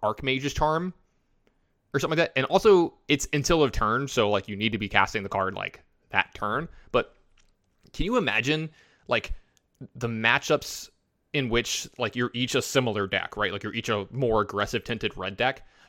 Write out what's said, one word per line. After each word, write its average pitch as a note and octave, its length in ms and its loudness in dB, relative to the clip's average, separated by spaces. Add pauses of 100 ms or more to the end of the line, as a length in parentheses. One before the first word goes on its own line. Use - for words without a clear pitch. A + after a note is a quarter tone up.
Archmage's C3 500 -2
Charm D#3+ 400 0 (1000)
or C3+ 60 2
something D#3+ 180 -2
like E3 100 4
that. - 100 -4
And C3 80 2
also, F#3 480 6 (140)
it's C#3+ 260 0
until D3+ 300 2
of B2+ 80 2
turn, A#2+ 360 0
so, G#2+ 220 2
like, G2+ 180 0
you G#2 80 -8
need G#2+ 160 0
to A2 60 -2
be G2 100 -4
casting G2 360 2
the F#2+ 60 -8
card, F#2+ 260 -2
like, G2 280 -10 (280)
that - 240 0
turn. A#2+ 340 -6 (220)
But - 240 0 (800)
can D#3 120 -4
you A#3 120 0
imagine, D3 520 0 (380)
like, - 260 -2 (640)
the A#2 120 -4
matchups A#2 840 0 (440)
in C#3 160 -2
which, A#2 380 -2 (120)
like, A2+ 160 -4
you're A#2+ 180 -2
each B2 220 -2
a B2+ 60 2
similar A2 460 0
deck, F#2 300 -4
right? G#2 160 0
Like, G2+ 100 -6
you're G#2+ 100 -8
each A2+ 160 -6
a G#2 220 -2
more A2+ 300 2
aggressive G#2 420 -2
tinted A2+ 320 -6
red F#2+ 220 -8
deck. B2+ 260 -2 (260)